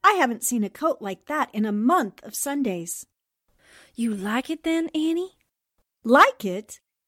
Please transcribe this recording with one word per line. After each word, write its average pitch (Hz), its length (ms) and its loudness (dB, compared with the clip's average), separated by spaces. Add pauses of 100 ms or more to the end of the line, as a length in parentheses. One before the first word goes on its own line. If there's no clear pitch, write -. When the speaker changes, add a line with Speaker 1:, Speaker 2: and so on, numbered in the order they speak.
Speaker 1:
I 415 100 6
haven't 254 300 0
seen 240 200 -2
a 196 60 -6
coat 311 300 -2
like 196 260 -10
that 294 260 -4
in 214 120 -2
a 208 80 -2
month 233 500 0
of 202 120 -16
Sundays. 220 720 -4 (880)
Speaker 2:
You 226 200 -2
like 214 360 -4
it 311 120 -6
then, 330 320 0
Annie? 330 420 -2 (680)
Speaker 1:
Like 294 400 6
it? 196 360 -8 (260)